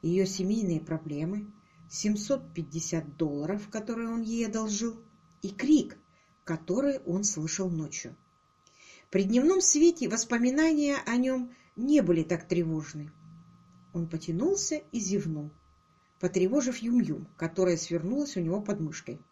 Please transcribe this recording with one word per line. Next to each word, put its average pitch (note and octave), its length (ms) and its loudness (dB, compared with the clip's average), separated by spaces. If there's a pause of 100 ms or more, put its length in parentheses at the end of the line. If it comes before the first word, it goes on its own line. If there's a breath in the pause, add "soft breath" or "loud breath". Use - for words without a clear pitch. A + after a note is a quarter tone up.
ее F3+ 240 2
семейные F#3 560 0
проблемы, D#3+ 680 -4 (420 soft breath)
семьсот G3 640 -2
пятьдесят D#3 640 -6
долларов, D#3 540 -4
которые A3+ 400 -6
он A3+ 120 -2
ей A3+ 240 -2
одолжил, A3 560 -4 (400)
и G3 80 -6
крик, - 480 4 (460 soft breath)
который A3+ 560 0
он F3+ 240 -2
слышал F3+ 460 -2
ночью. D#3 460 -6 (920 loud breath)
При F#3+ 140 4
дневном C#4 380 4
свете E4 480 4
воспоминания C#4+ 960 2
о A#3 100 0
нем B3+ 380 0 (240 loud breath)
не C#4 240 6
были E3+ 220 4
так D#3+ 240 -2
тревожны. D#3 640 -2 (840)
Он E3+ 140 -2
потянулся A#3+ 760 -2 (100)
и A#3+ 80 -4
зевнул, D#3+ 520 -2 (680 soft breath)
потревожив A#3 600 2
Юм-Юм, A3+ 480 0 (100)
которая E3+ 400 2
свернулась F#3 580 -2
у F#3 60 -2
него F3 200 0
под F#3+ 200 -4
мышкой. - 380 -8 (120)